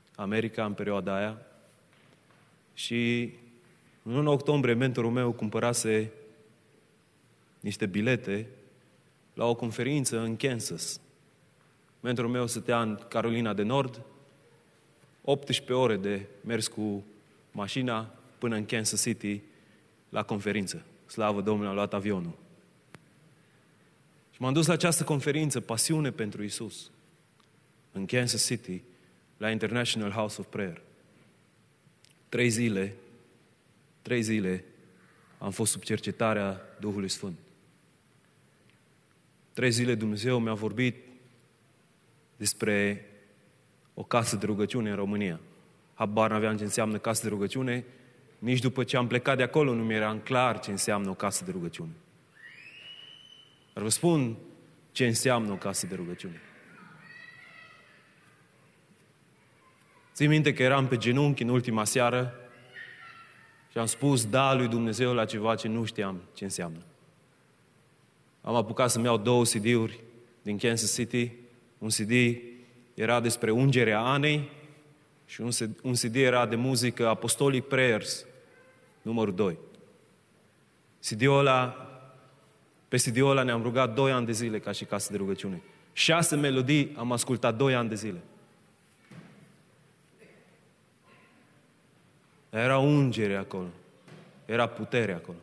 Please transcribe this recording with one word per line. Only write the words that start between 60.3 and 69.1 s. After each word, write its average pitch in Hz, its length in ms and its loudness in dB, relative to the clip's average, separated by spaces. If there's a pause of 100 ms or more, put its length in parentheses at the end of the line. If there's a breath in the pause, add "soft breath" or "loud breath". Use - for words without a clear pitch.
că 127 100 2
eram 131 240 4
pe 127 100 2
genunchi 127 460 2
în 117 60 0
ultima 120 340 2
seară 123 500 2 (1400)
și - 60 -6
am 117 80 0
spus 131 400 2
da 135 280 4
lui 127 140 2
Dumnezeu 117 460 0
la 113 120 2
ceva 110 300 0
ce 113 120 -4
nu 113 180 0
știam 98 360 -4 (120)
ce - 100 -10
înseamnă. 87 360 -6 (1600)
Am 113 140 -2
apucat 117 340 2
să-mi 117 160 0
iau 117 120 4